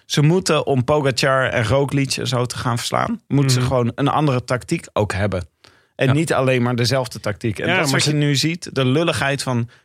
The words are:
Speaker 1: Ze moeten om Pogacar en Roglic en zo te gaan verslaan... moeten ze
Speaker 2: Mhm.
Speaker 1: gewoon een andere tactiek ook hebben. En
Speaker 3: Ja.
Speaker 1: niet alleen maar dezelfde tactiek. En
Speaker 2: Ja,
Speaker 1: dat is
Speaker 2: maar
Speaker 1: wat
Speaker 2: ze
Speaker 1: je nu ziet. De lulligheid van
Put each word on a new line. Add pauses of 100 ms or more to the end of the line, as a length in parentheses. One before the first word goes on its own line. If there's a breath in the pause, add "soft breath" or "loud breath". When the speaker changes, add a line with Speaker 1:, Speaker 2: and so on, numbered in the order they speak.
Speaker 1:
Ze
moeten
om
Pogacar
en
Roglic
en
zo
te
gaan
verslaan...
moeten
ze
Speaker 2:
Mhm.
Speaker 1:
gewoon
een
andere
tactiek
ook
hebben. (500 soft breath)
En
Speaker 3:
Ja.
Speaker 1:
niet
alleen
maar
dezelfde
tactiek.
En
Speaker 2:
Ja,
Speaker 1:
dat
is
Speaker 2:
maar
Speaker 1:
wat
Speaker 2:
ze
Speaker 1:
je
nu
ziet.
De
lulligheid
van (160 soft breath)